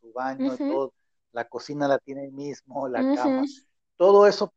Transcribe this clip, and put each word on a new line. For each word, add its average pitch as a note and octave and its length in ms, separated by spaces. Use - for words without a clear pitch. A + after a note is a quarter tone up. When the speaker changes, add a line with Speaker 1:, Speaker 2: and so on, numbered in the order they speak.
Speaker 1:
su A#2 120
baño B3+ 420
y B3+ 40
Speaker 2:
Ujú. C#4+ 80
Speaker 1:
todo, C#3 260
la A#2 160
cocina C#3+ 380
la C#3 120
tiene C#3 240
ahí C#3 80
mismo, C#3 580
la A#3+ 140
Speaker 2:
Ujú. - 20
Speaker 1:
cama, C#4 440
todo G3+ 300
eso G3 300